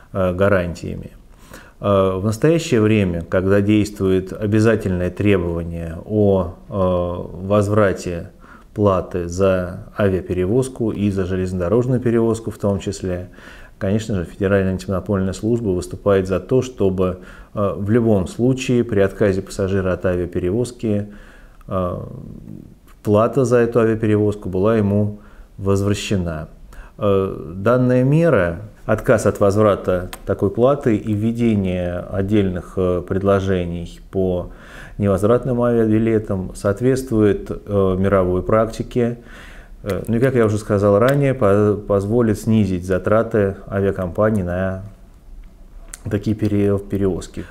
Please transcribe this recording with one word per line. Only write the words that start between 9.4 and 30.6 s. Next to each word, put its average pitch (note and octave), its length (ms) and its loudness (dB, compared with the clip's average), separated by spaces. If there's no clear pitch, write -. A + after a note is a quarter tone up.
авиаперевозку G2+ 920 0
и G2+ 200 -2
за F#2+ 140 -2
железнодорожную F#2 720 0
перевозку A2+ 520 0
в - 80 -12
том G2+ 200 0
числе, F#2 520 -6
конечно G#2+ 380 -2
же, E2+ 100 -4
Федеральная F#2+ 460 0
антимонопольная F#2+ 600 -2
служба A2+ 380 -2
выступает F#2 580 0
за F#2 120 -2
то, C3 200 0
чтобы, F#2+ 600 -2
э, G2+ 200 -2
в G2 140 -6
любом G#2+ 400 2
случае B2 560 0
при G#2 160 0
отказе G2 400 2
пассажира F#2+ 540 -2
от F2 100 -4
авиаперевозки, G2+ 1040 -2
э, F#2 320 -4
плата A#2 440 4
за A#2+ 100 4
эту A#2 240 4
авиаперевозку G#2+ 720 2
была G2 260 2
ему G#2 440 0
возвращена. G2 920 -2
Э, F#2+ 560 0
данная B2+ 500 2
мера, C3 540 2
отказ A2 400 2
от G2+ 160 0
возврата G2 680 2
такой G2 240 0
платы A#2+ 460 2